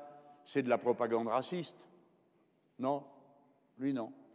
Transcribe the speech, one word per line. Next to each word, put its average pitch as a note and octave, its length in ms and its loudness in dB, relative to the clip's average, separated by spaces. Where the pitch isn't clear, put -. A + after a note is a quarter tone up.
c'est C#3 160 0
de B2 80 0
la A#2+ 80 4
propagande A#2 500 2
raciste. » C3 480 -2
Non, C#3 260 0
lui C#3 140 0
non. A2+ 180 -4